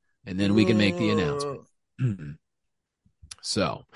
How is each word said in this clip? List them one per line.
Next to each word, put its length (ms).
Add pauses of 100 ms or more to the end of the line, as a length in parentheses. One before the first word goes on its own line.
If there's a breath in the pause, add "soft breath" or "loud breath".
(260)
and 140
then 160
we 100
can 120
make 200
the 140
announcement. 500 (380)
<clears throat> 380 (1040)
So, 420 (100)